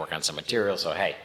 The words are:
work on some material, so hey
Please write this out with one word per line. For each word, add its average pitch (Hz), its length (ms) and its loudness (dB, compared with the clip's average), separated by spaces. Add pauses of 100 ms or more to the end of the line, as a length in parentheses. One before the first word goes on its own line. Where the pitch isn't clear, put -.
work 76 100 -6
on 80 100 -2
some 78 140 0
material, 101 420 2
so 82 140 0
hey 90 320 2